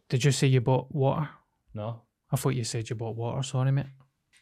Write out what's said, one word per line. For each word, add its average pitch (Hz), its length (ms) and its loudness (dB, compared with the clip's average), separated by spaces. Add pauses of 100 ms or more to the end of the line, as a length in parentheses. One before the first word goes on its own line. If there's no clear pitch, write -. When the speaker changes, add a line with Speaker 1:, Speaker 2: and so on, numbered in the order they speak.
Speaker 1:
Did 123 160 0
you 143 80 6
say 139 160 2
you 131 140 4
bought 131 320 0
water? 143 360 0 (440)
Speaker 2:
No. 110 280 -8 (300)
Speaker 1:
I 147 40 0
thought 139 140 0
you 131 140 -2
said 113 280 -6
you 120 40 -4
bought 110 200 -6
water. 117 260 -4
Sorry, 131 300 0
mate. 139 160 0 (540)